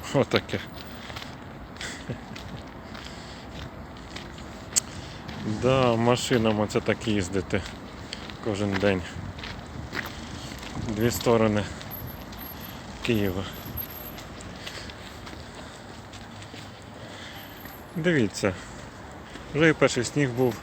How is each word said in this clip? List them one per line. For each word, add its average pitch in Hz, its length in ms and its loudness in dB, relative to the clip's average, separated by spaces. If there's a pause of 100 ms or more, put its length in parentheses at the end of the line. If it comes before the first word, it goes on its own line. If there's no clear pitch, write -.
(140)
отаке. 107 460 4 (4000)
Да, 120 500 6
машинам 113 640 6
оце 107 220 4
так - 260 2
їздити 98 540 2 (800)
кожен 101 300 2
день. 95 280 6 (1900)
Дві 113 240 4
сторони 110 520 6 (1400)
Києва. 98 380 4 (4000)
Дивіться, 135 580 6 (1000)
вже 160 160 10
і 147 40 8
перший 127 300 6
сніг 143 260 4
був 120 340 4